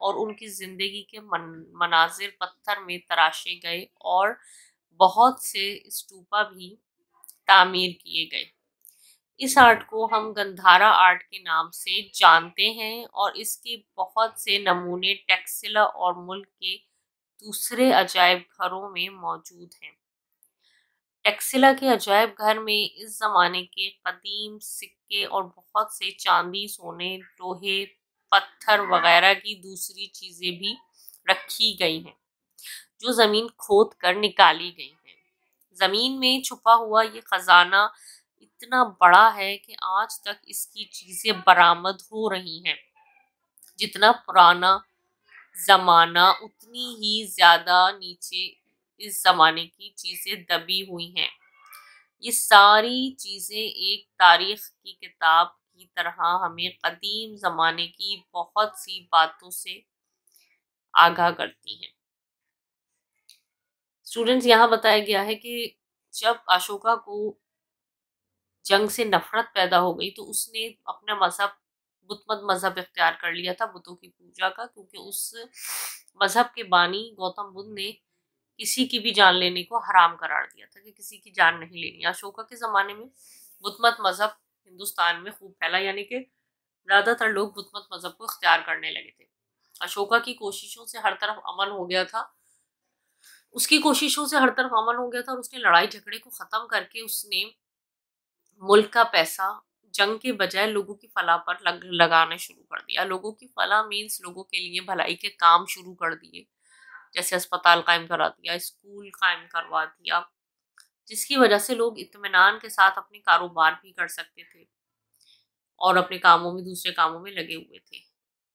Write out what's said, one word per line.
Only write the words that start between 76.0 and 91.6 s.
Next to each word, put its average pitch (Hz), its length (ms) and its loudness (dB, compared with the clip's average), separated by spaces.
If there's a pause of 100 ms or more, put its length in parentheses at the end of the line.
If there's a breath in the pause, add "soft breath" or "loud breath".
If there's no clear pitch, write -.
मजहब 202 340 2
के 233 100 -12
बानी 180 500 0
गौतम 190 380 -10
बुद्ध 196 180 -18
ने 202 200 -10 (680)
किसी 240 260 -4
की 247 140 -4
भी 226 120 -4
जान 190 240 6
लेने 180 280 -2
को 226 160 -8
हराम 175 360 2
करार 151 300 -6
दिया - 220 -20
था - 140 -20
कि 214 100 -20
किसी - 260 -20
की 202 140 -20
जान 170 240 2
नहीं 170 260 -16
लेनी। - 240 -12
अशोका 202 380 -8
के 240 120 -20
ज़माने 202 380 -4
में 214 120 -18 (580 soft breath)
बुत 208 180 -8
मत 233 200 2
मजहब 202 340 -2 (300)
हिंदुस्तान 180 520 -4
में 185 160 -14
खूब 190 200 -20
फैला, 170 260 -4
यानी 196 240 -6
कि 240 160 -12
ज़्यादातर 220 1080 -4
लोग 202 260 -4
बुत 190 200 -20
मत 202 180 -16
मजहब 175 200 -14
को 220 120 -20
इख्तियार 165 380 0
करने 160 280 -8
लगे - 200 -14
थे। - 160 -20 (540)
अशोका 202 380 -2
की 240 160 -8
कोशिशों 220 500 -14
से 226 140 -16
हर 196 220 -4
तरफ 214 260 -6
अमन 196 240 -6